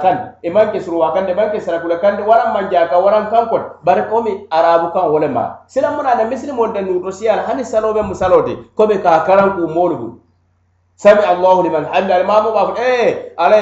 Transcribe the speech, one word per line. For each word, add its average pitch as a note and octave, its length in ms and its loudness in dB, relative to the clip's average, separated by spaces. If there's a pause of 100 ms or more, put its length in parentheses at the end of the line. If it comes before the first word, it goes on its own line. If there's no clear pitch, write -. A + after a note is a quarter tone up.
kan, - 400 -2
e E3+ 80 -6
manke G3+ 320 0
surwa E3 320 -2
kan, F#3+ 160 -2
e F3+ 40 -2
manke G#3+ 260 -2
sarakula E3+ 400 -4
kan, G3+ 260 0
waran A3+ 260 2
manja F#3 380 0
ka, F3 80 2
waran G3+ 320 2
kan A#3 180 2
kon, F#3 140 -2 (220)
bari G3 260 2
ko A#3 120 0
mi G#3+ 280 -6
arabu E3+ 420 2
kan - 200 0
wole D3+ 180 0
ma. A2 280 -6 (100)
Sila C#4+ 260 -2
muna C4 220 0
na A3 80 0
misri C4 260 -6
mo A#3 160 -2
den G3 200 -6
nuto F#3 260 -4
siyal, G3 340 -2
hani B3+ 180 -4
salo A3 300 -2
be G#3+ 80 0
musalo F3+ 400 0
te, A#2 140 -6 (180)
ko G#3+ 140 2
be G3+ 100 2
ka E3 260 2
karan F#3+ 300 4
ku E3+ 140 -4
molu E3 280 0
bu. A#2 240 -12 (760)
Sami G#3 260 6
Allahu F3+ 400 2
liman D#3 220 0
hamida, F#3 320 0
al F3+ 100 2
mamu G#3+ 260 2
ba G3 140 0
fu, A3+ 160 -4
eh, A#3+ 560 -2
ala F#3 240 4